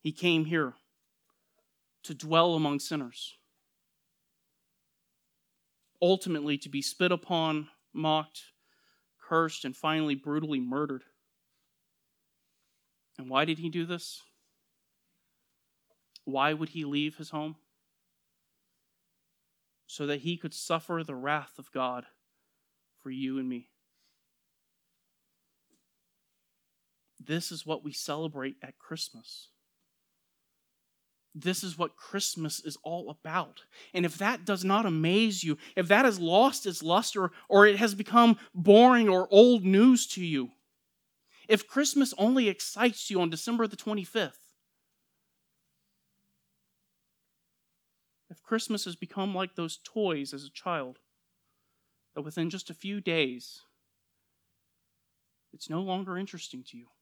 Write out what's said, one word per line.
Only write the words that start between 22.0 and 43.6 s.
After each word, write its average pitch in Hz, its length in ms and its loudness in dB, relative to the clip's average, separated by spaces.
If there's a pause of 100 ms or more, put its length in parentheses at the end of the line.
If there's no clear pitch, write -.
for 135 80 -14
you 131 280 -6
and 127 80 -6
me. 123 220 -8 (3500)
This 160 300 -8
is 156 140 -14
what 156 180 -8
we 147 80 -10
celebrate 147 680 -8
at - 160 -20
Christmas. - 720 -16 (1800)
This 175 300 -4
is 165 160 -12
what 165 180 -4
Christmas - 640 -6
is - 240 -12
all 165 260 -10
about. 156 540 -8 (320)
And 180 100 0
if 165 140 -4
that 202 260 -2
does 190 200 -4
not 202 200 2
amaze 185 600 0
you, 151 140 -2 (180)
if 180 100 0
that 208 180 6
has 208 140 2
lost 196 480 2
its 175 160 -6
luster, 180 480 0 (180)
or 202 180 10
it 202 100 6
has 202 180 0
become 233 420 6 (160)
boring 220 560 8
or 185 220 2
old 220 340 10
news 220 440 6
to 180 160 -8
you, 135 260 -4 (1000)
if 214 200 2
Christmas 277 500 0
only 233 300 2
excites - 600 -2
you 185 100 0
on 170 100 0
December 226 380 -4